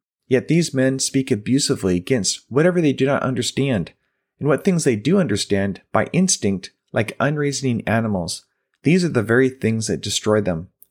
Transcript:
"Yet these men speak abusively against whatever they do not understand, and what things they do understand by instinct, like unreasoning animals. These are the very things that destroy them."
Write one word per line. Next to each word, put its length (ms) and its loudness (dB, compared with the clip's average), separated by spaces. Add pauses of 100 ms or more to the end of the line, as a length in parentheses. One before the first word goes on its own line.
(280)
"Yet 200 2
these 260 2
men 260 0
speak 320 -2
abusively 640 0
against 520 -2
whatever 320 2
they 140 2
do 120 0
not 180 0
understand, 680 -2 (480)
and 80 -4
what 160 0
things 200 0
they 120 2
do 220 2
understand 640 -2 (100)
by 220 2
instinct, 580 0 (220)
like 260 -2
unreasoning 680 -2
animals. 580 -2 (380)
These 200 4
are 60 -2
the 140 0
very 260 4
things 380 -2
that 120 -2
destroy 420 0
them." 260 -4 (240)